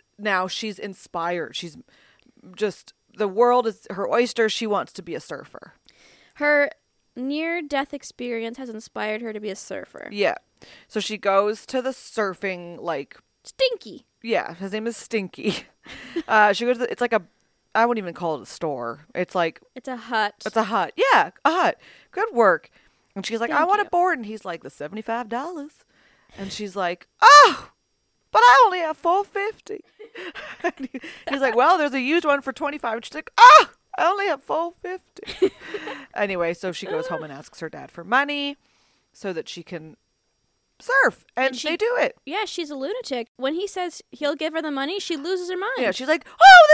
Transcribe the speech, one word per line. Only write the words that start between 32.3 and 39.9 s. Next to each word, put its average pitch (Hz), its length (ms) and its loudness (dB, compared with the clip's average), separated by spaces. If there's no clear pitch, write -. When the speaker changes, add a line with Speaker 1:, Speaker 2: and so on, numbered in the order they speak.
Speaker 1:
for 262 120 -8
twenty-five." 285 420 -6
And 233 100 -10
she's - 100 -18
like, 311 220 -14
"Oh, 494 320 12
I - 80 0
only 392 220 -2
have 294 140 -2
four 339 400 -6
fifty." - 720 -4
Speaker 2:
<laughs> 294 340 -14
Speaker 1:
Anyway, 180 380 -2
so 180 180 -8
she 170 140 -10
goes 165 220 -6
home 160 160 -8
and 151 100 -14
asks - 260 -20
her 160 100 -10
dad 143 220 -18
for 170 140 -18
money 285 500 -2
so 190 220 -10
that 160 160 -10
she 170 140 -14
can 160 340 -16